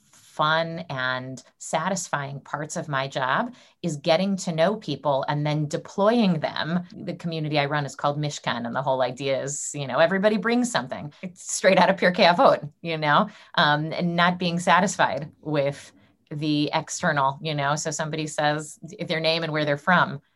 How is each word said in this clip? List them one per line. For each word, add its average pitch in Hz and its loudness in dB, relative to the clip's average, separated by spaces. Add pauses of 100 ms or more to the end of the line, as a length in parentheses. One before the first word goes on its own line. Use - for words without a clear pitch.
(100)
fun 165 -2
and 127 -4 (160)
satisfying 156 -4
parts 147 -8
of 147 -6
my 135 -2
job 139 -2 (280)
is 160 -4
getting 175 2
to 185 -4
know 170 2
people 143 -2
and 147 -2
then 151 0
deploying 196 2
them. 156 -2 (140)
The - -10
community 156 -4
I 143 2
run 147 -2
is 131 -12
called 143 -2
Mishkan, 127 -4
and 117 -8
the 131 -2
whole 131 0
idea 127 -2
is, 139 -8
you 143 -6
know, 127 0
everybody 190 4
brings 240 0
something. 127 -4 (100)
It's - -12
straight 190 4
out 180 8
of 185 0
Pirkei 180 4
Avot, 175 4 (120)
you 165 -4
know, 156 2 (260)
um, 151 2
and 170 -2
not 175 4
being 170 -2
satisfied 175 2 (120)
with 143 -2 (380)
the 151 0
external, 147 0
you 156 -4
know. 147 0
So 156 -4
somebody 151 -6
says 151 -2 (280)
their 160 -2
name 160 0
and 156 -4
where 151 0
they're 147 2
from, 143 2 (140)